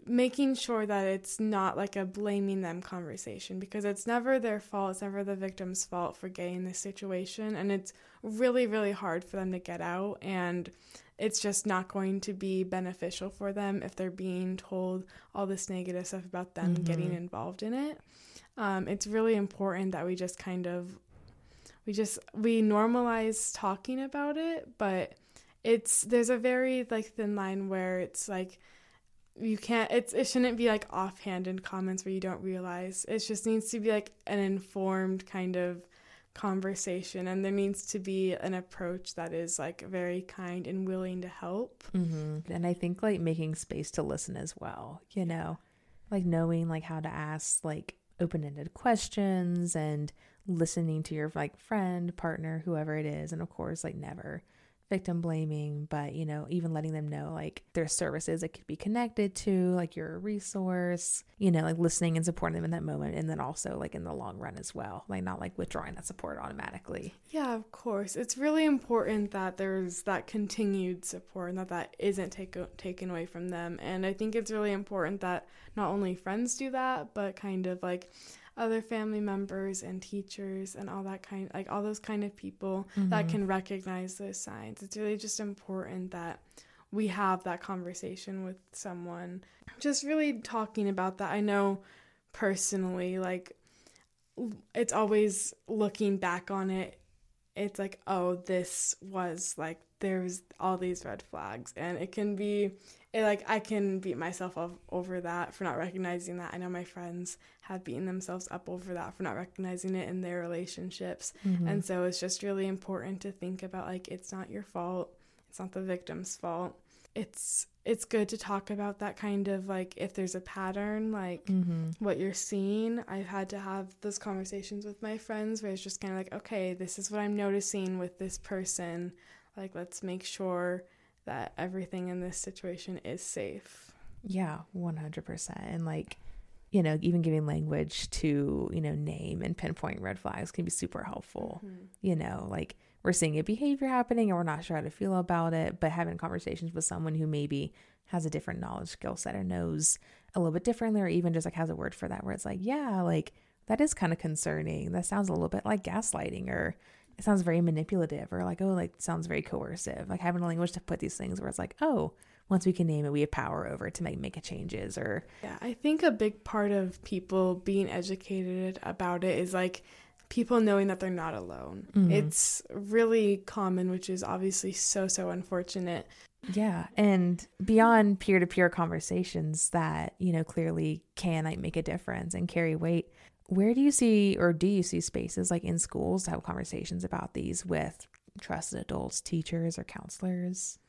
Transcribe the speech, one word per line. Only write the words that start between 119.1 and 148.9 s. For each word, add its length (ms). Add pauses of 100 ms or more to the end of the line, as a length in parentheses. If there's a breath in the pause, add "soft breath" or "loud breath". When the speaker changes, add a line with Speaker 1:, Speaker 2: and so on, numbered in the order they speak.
Speaker 1:
kind 320
of, 200
like, 280
if 180
there's 200
a 60
pattern, 720
like, 340
Speaker 2:
Mm-hmm. 520
Speaker 1:
what 200
you're 140
seeing. 760
I've 180
had 240
to 80
have 420
those 180
conversations 680
with 160
my 160
friends 440
where 100
it's 100
just 180
kinda 160
like, 160
"Okay, 400
this 260
is 120
what 100
I'm 160
noticing 600
with 200
this 200
person. 760 (440 loud breath)
Like, 180
let's 280
make 220
sure 600 (420 soft breath)
that 320
everything 500
in 120
this 180
situation 600
is 220
safe." 720 (300 soft breath)
Speaker 2:
Yeah, 380 (120)
one 240
hundred 300
percent. 380
And, 200
like, 340 (520 soft breath)
you 120
know, 180
even 220
giving 240
language 640
to, 640
you 100
know, 120
name 460
and 160
pinpoint 460
red 160
flags 340
can 140
be 40
super 320
helpful. 600
Speaker 1:
Mm-hmm. 200 (180)
Speaker 2:
You 140
know, 340
like, 260 (260 soft breath)
we're 120
seeing 240
a 40
behavior 460
happening 400
and 80
we're 60
not 220
sure 120
how 60
to 80
feel 240
about 400
it, 260
but 120
having 260
conversations 560
with 100
someone 300
who 120
maybe 460 (340 soft breath)
has 200
a 40
different 300
knowledge 280
skill 280